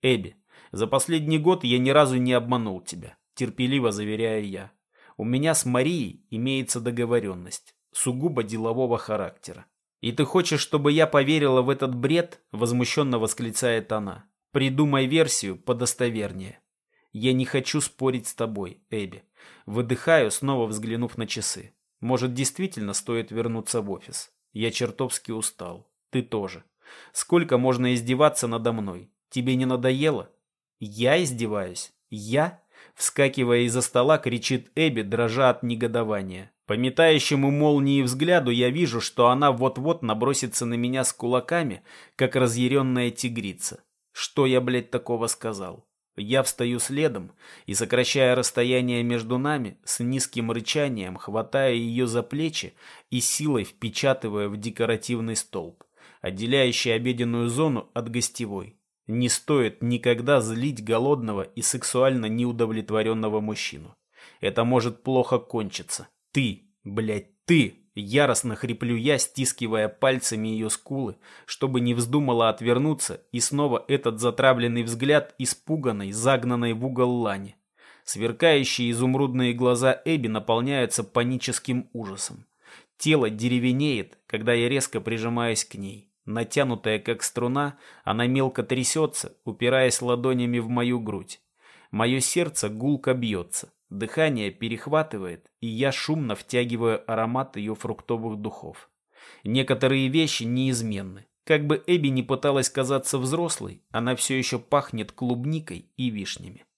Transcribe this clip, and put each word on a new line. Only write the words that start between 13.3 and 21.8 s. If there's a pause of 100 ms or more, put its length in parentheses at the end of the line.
она. (260)
«Придумай
версию
подостовернее». (540)
«Я
не
хочу
спорить
с
тобой,
Эбби». (420)
Выдыхаю,
снова
взглянув
на
часы. (260)